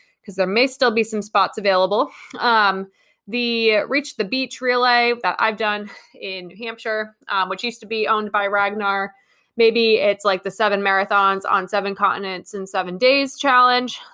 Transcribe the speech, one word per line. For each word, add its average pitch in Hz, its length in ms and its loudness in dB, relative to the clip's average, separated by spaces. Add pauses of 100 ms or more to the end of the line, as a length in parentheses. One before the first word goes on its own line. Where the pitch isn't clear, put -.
(260)
'cause 180 100 -10
there 190 100 0
may 226 220 2
still 254 240 0
be 220 140 0
some 220 160 -6
spots 196 360 -2
available. 196 540 0 (260)
Um, 202 540 2 (380)
the 226 580 0
Reach 285 300 -4
the 208 80 -2
Beach 262 340 -6
relay 247 540 2 (100)
that - 160 -2
I've 214 180 0
done 208 320 -4 (300)
in 190 280 -10
New 170 100 -20
Hampshire, 220 580 -8 (140)
um, 190 180 -2
which 185 160 -6
used 233 160 -6
to 214 80 -18
be 214 220 -2
owned 214 240 -2
by 202 140 0
Ragnar. 202 640 -2 (440)
Maybe 226 380 4
it's, 202 300 2
like, 190 180 0
the 190 80 -6
seven 202 300 0
marathons 196 680 2
on 185 200 0
seven 196 260 -2
continents 190 580 -2
in 190 140 -8
seven 180 300 -4
days 262 400 2
challenge. 247 640 2 (120)